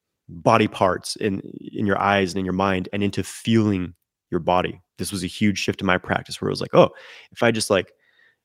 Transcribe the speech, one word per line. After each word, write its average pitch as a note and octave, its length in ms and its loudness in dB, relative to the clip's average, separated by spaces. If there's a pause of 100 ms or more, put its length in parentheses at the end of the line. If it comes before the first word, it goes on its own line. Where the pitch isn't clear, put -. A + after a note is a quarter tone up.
(300)
body G#2+ 380 2
parts - 500 -2
in, G2 240 -2
in - 440 -8
your G2 140 2
eyes G2 320 2
and F#2+ 80 -6
in F#2+ 60 -4
your F2+ 80 -2
mind F#2 400 0
and G2+ 100 -2
into G2 200 -2
feeling G#2 680 0 (380)
your F#2 80 -2
body. E2+ 420 0 (160)
This F#2 140 -8
was F#2 120 -6
a F2+ 40 -4
huge G2+ 320 -2
shift - 220 -4
in G2 60 -2
my F2+ 100 6
practice - 440 -4
where G2 80 -2
it - 20 -2
was F#2+ 100 -6
like, - 120 -12
"Oh, E3 160 6 (420)
if - 120 -8
I A#2 80 4
just, A2 180 -2
like, F#2+ 240 0 (520)